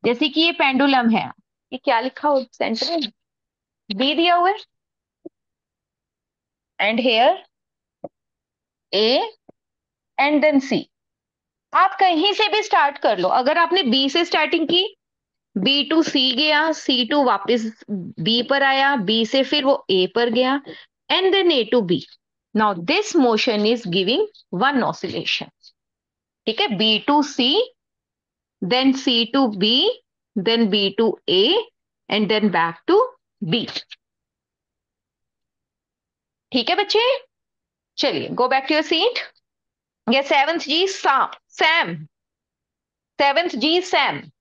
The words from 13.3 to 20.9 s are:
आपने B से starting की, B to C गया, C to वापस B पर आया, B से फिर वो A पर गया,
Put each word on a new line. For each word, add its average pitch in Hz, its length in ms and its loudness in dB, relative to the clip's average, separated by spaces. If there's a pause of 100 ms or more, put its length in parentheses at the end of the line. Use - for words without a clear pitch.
आपने 339 240 0
B 269 280 0
से 349 140 0
starting 330 420 -2
की, 370 300 -2 (600)
B 277 340 0
to 320 160 4
C 262 280 0
गया, 302 320 2
C 254 440 -2
to 285 140 2
वापस 220 580 -2 (360)
B 226 300 -2
पर 277 120 2
आया, 269 320 2
B 220 320 0
से 269 160 0
फिर 277 220 -2
वो 277 260 2
A 185 240 2
पर 233 160 2
गया, 254 300 0 (520)